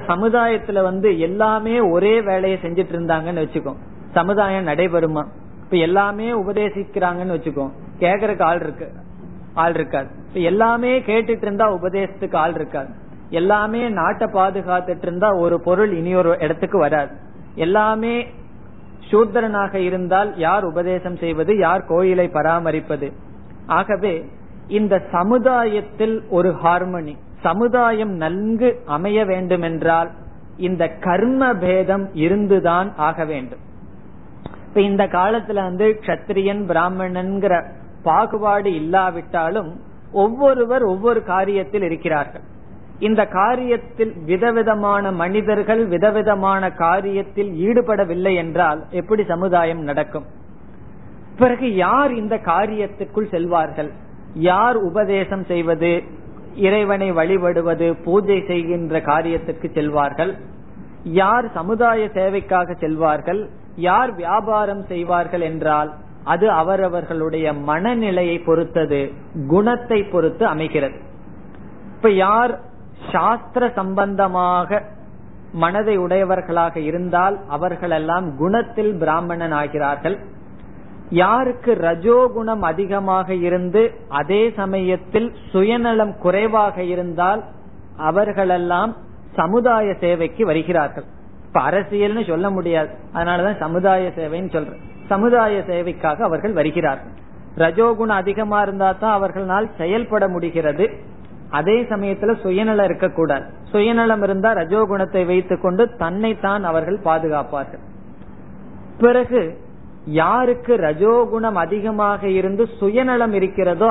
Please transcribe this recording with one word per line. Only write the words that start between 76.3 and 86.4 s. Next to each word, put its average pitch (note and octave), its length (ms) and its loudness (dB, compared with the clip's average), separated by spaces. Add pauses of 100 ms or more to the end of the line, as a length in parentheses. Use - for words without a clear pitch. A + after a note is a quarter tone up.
இருந்தால் F3 560 0 (120)
அவர்களெல்லாம் E3 840 -2
குணத்தில் G#3+ 640 0
பிராமணன் E3 580 -2
ஆகிறார்கள். D3 640 -2 (920)
யாருக்கு A#3+ 680 2
ரஜோகுணம் A3 840 2
அதிகமாக F#3 760 0
இருந்து F3+ 440 2 (280)
அதே D3+ 300 2 (120)
சமயத்தில் F#3+ 760 0 (160)
சுயநலம் A3 720 2
குறைவாக G#3 680 2